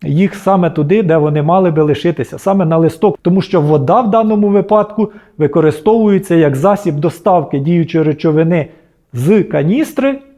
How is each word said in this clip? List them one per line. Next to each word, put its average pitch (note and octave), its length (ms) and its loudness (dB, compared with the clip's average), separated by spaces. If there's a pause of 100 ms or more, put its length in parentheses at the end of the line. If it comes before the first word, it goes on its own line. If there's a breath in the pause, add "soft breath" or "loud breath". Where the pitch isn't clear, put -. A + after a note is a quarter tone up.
їх D#3+ 320 0
саме F#3+ 340 0
туди, E3 340 0
де E3 140 2
вони D3+ 240 0
мали F3 300 2
би D#3 120 2
лишитися, D3 560 -2
саме G3 260 0
на D#3+ 120 0
листок. E3 440 0
Тому F#3 200 0
що E3 200 0
вода D3+ 400 2
в G#3+ 100 -2
даному G#3+ 380 0
випадку G#3 640 0 (260 loud breath)
використовується F#3 960 0
як D3 200 2
засіб F3+ 400 0
доставки D3+ 640 -2
діючої E3 440 0
речовини D#3 640 0 (460 loud breath)
з E3 300 2
каністри C4+ 760 -2 (180)